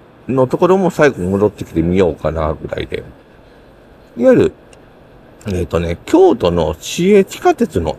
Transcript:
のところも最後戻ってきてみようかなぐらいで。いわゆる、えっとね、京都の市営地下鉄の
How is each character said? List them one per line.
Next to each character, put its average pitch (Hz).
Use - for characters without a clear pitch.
の 131
と 156
こ 180
ろ 185
も 180
最 151
後 104
戻 98
っ 98
て -
き -
て 82
み 87
よ 92
う 73
か 78
な 80
ぐ 73
ら -
い -
で。 -
い 240
わ 262
ゆ 233
る、 98
え 90
っ 85
と 85
ね、 85
京 190
都 87
の 85
市 180
営 196
地 -
下 349
鉄 -
の 78